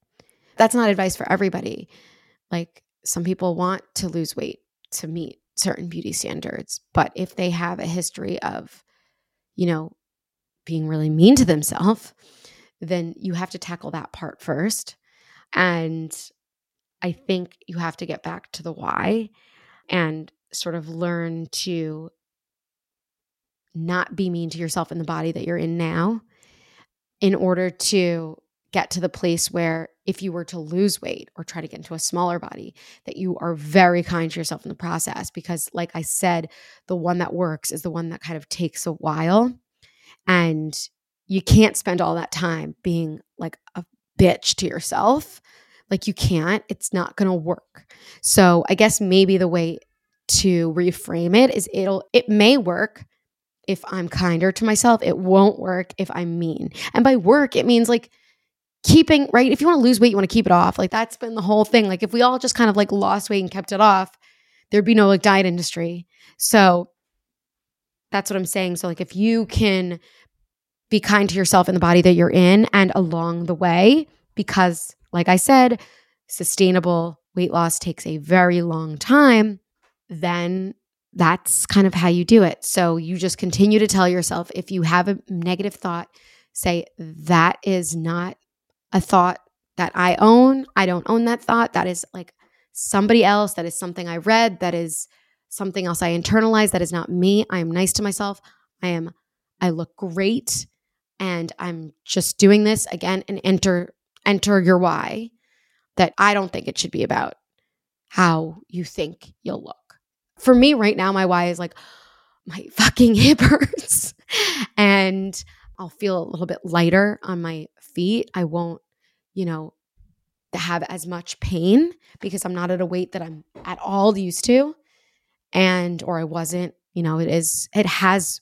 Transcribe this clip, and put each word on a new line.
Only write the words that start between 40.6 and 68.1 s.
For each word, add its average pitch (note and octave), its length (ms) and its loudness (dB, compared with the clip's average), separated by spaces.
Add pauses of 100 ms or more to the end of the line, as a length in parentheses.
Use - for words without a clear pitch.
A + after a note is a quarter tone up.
you F#3+ 140 -4
can't - 360 6
spend F3+ 240 -2
all E3 140 -2
that E3+ 160 -8
time D#3+ 520 -6
being, E3 380 -4 (160)
like, - 200 -12 (160)
a F3 120 -14 (340)
bitch - 360 2
to F3+ 120 -6
yourself. - 720 -2 (480)
Like, F#3+ 160 -4
you G3+ 80 -4
can't, F3 560 -2
it's - 240 -10
not F3+ 220 -4
gonna F#3+ 200 0
work. - 560 -8 (300)
So F3 480 6
I F#3+ 60 0
guess G#3+ 260 2
maybe F#3+ 360 4
the F3+ 100 0
way E3+ 320 -4 (480)
to E3+ 460 2
reframe F3 600 -2
it C4 200 6
is G3 180 -6
it'll, F#3+ 300 -2 (100)
it A#3+ 160 2
may G#3+ 280 6
work F3+ 480 -4 (640)
if F#3+ 180 -4
I'm F3+ 220 -6
kinder F3 440 0
to A3+ 140 -4
myself. A3 360 2
It - 160 -2
won't F#3+ 400 4
work F#3 400 -6
if F#3 160 -8
I'm E3+ 240 -6
mean. E3 320 -4 (240)
And A#3+ 100 2
by C4+ 120 4
work, B3+ 400 4
it - 100 0
means, A#3 240 4
like, A#3 220 0 (720)
keeping, D#4 500 6
right? B3+ 180 6
If - 100 0
you D4+ 60 2
wanna E4+ 140 6
lose A#3+ 180 4
weight, A#3+ 120 6
you G3 60 0
wanna G3 100 2
keep A3 180 2
it F#3+ 60 4
off. F3 260 6
Like, F#3 140 -2
that's A3 260 -4
been A3+ 160 -10
the A3+ 80 -6
whole G#3 240 4
thing. G#3+ 220 4
Like, F#3 160 -4
if G#3+ 100 -4
we A#3 80 2
all B3+ 160 4
just B3+ 180 -4
kind A#3 140 4
of, G3 80 2
like, G#3 140 2
lost G3+ 400 -2
weight G3 100 0
and F#3 80 -6
kept F#3+ 220 -10
it G3 100 0
off, G3 300 4 (580)
there'd G3+ 160 2
be A3+ 80 4
no, G#3+ 140 6
like, G3 160 4
diet G3 240 4
industry. F3 580 -6 (320)
So F3+ 540 4 (1200)